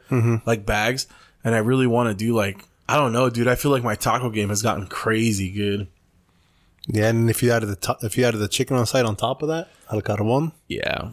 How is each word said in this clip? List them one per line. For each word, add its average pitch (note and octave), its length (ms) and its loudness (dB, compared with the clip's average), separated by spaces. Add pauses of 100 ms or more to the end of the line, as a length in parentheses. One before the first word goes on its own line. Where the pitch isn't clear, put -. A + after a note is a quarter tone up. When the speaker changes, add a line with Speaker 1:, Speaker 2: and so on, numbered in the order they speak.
(100)
Speaker 1:
Mm-hmm. A#2 260 4 (100)
Speaker 2:
like A2 180 0
bags. A2 440 -2 (340)
And A2+ 140 0
I - 20 4
really B2+ 300 4
wanna A#2 260 2
do, A2 200 0
like, G2+ 300 -2 (240)
I C3+ 80 2
don't C3+ 160 2
know, B2+ 160 2
dude. A#2 200 0
I B2 80 4
feel C#3+ 160 0
like B2+ 100 2
my G#2+ 140 -2
taco A#2 340 0
game G#2 200 0
has G#2 120 -2
gotten G2+ 240 0
crazy A2 640 -2
good. G2+ 380 -4 (1000)
Speaker 1:
Yeah, G#2+ 220 0
and A#2 220 2
if - 120 -2
you A#2+ 80 4
added A2+ 180 0
the G2+ 80 -6
to-, - 260 -4
if A2+ 140 -6
you B2 80 2
added A2+ 140 0
the G2+ 100 -2
chicken C3 280 -2
on A#2+ 100 2
site B2+ 180 2
on G#2+ 120 0
top C3 260 -4
of D3+ 60 -2
that, D#3+ 200 -4 (220)
al G#2+ 120 -2
carbón. A#2 500 0 (160)
Speaker 2:
Yeah, - 440 -4